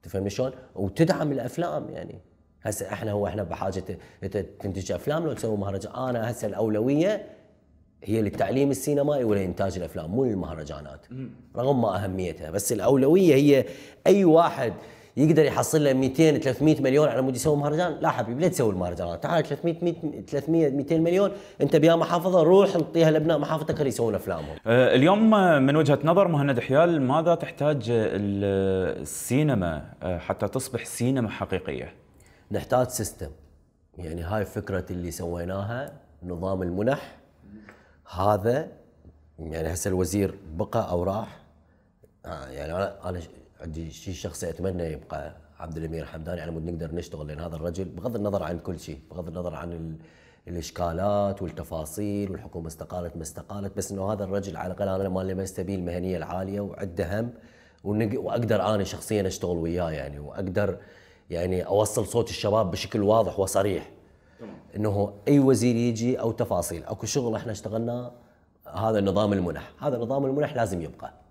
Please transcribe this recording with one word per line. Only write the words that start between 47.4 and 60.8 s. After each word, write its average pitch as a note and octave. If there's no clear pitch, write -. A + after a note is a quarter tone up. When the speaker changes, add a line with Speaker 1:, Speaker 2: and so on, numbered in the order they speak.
Speaker 1:
هذا E2
الرجل E2+
بغض F2
النظر G2+
عن E2
كل E2
شيء، D#2
بغض E2+
النظر F2
عن E2+
ال-، E2
الإشكالات F#2
والتفاصيل F#2+
والحكومة E2+
استقالت E2+
ما E2
استقالت، G2+
بس G2+
إنه G2
هذا G#2
الرجل F#2+
على F#2
الأقل G2
أنا G2
مال F#2
لمسته F#2+
بيه F#2+
المهنية F2+
العالية F#2+
وعنده G2
هم، A#2+
ونق-، G#2+
وأقدر G#2+
أنا G2+
شخصيا F#2+
أشتغل F2+
وياه E2+
يعني، C#2+
وأقدر F2+